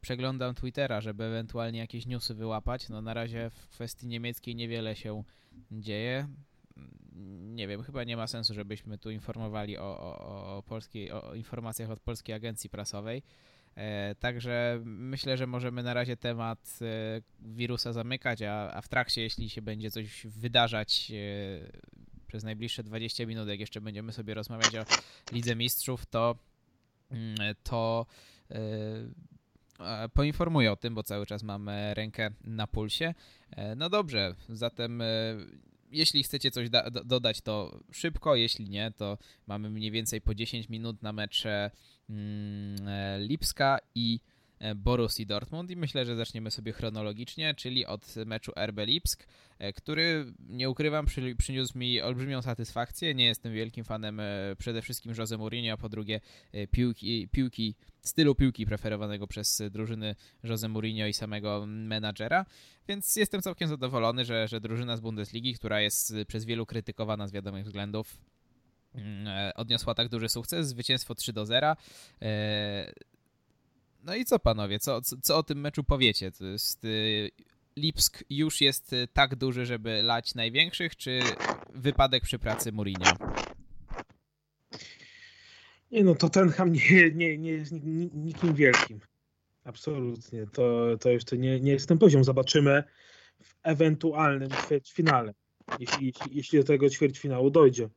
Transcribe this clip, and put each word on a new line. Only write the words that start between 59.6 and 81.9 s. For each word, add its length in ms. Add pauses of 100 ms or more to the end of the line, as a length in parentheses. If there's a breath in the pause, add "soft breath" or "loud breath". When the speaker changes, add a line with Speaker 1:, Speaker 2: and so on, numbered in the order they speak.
Speaker 1:
drużyny 440 (300 soft breath)
Jose 240
Mourinho 380
i 80
samego 520
menadżera, 800 (420 soft breath)
więc 280
jestem 260
całkiem 260
zadowolony, 560
że, 240
że 120
drużyna 360
z 40
Bundesligi, 540
która 260
jest 340 (140)
przez 160
wielu 220
krytykowana 640
z 40
wiadomych 320
względów, 520 (800)
mm, 340
e, 260
odniosła 400
tak 140
duży 200
sukces, 400
zwycięstwo 460
trzy 180
do 140
zera. 300 (460 soft breath)
E, 720 (1120)
no 100
i 100
co, 140
panowie, 400
co, 240
co, 200
co 160
o 40
tym 180
meczu 240
powiecie? 480
To 120
jest, 400
y, 460 (460)
Lipsk 540
już 300
jest, 320
y, 200
tak 240
duży, 300
żeby 360
lać 320
największych, 640
czy 240 (540)
wypadek 480